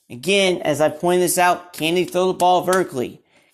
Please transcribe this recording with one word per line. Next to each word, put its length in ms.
again, 520
as 180
I 100
pointed 340
this 140
out, 360
can 220
they 100
throw 220
the 60
ball 280
vertically? 600